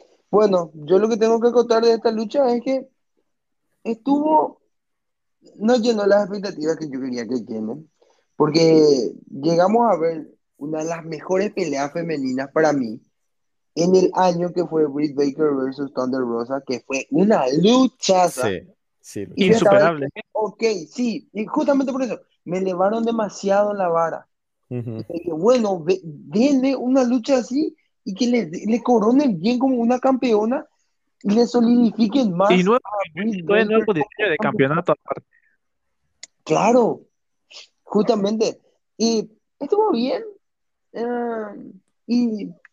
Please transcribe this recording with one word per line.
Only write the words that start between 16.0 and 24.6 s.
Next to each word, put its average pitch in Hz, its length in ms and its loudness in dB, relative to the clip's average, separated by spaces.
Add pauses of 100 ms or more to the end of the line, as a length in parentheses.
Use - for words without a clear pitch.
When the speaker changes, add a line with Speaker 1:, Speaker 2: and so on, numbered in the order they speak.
Speaker 1:
Rosa, 120 460 -4
que 123 140 -6
fue 135 300 -8
una 175 340 2 (160)
luchaza. 185 880 2
Speaker 2:
Sí, 90 120 -4 (400)
sí, 101 260 -12
lo - 100 -16
Speaker 1:
Y 190 120 2
yo 214 60 6
estaba - 220 6
Speaker 3:
Insuperable. 151 300 2
Speaker 1:
diciendo, - 260 -12
ok, 214 300 -6 (280)
sí, 233 420 -6
y 208 140 -6
justamente 269 460 0
por 262 100 -4
eso, 214 180 -6 (240)
me 180 140 -4
elevaron 190 460 -2
demasiado 208 680 -2
la 190 140 -2
vara. 165 380 -2 (420)